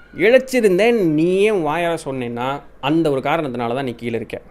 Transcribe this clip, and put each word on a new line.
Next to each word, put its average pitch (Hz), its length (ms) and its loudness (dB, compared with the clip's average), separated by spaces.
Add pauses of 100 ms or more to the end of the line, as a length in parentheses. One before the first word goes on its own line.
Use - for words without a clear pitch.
(160)
இழைச்சிருந்தேன் 226 880 4
நீ 156 220 2 (100)
ஏன் 202 260 2
வாயார 165 420 -2
சொன்னேன்னா 131 560 -6 (200)
அந்த 151 300 0
ஒரு 131 100 0
காரணத்தினால 123 540 -2
தான் 135 100 -4
நீ 120 100 -6
கீழே 117 220 -6
இருக்க - 340 -8